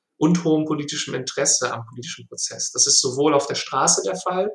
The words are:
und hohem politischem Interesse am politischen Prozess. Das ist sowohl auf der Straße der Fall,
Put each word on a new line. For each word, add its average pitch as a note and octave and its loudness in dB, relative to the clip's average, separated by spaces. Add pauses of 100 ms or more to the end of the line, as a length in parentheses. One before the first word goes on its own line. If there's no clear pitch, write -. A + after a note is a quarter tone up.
(160)
und F3 2
hohem D#3 4
politischem D3 -4
Interesse B2+ -2
am A#2+ -8
politischen A#2+ -12
Prozess. - -8
Das - 2
ist - 4
sowohl C#3 2
auf C#3 4
der - -4
Straße D3 0
der F#3+ -2
Fall, F#3 -2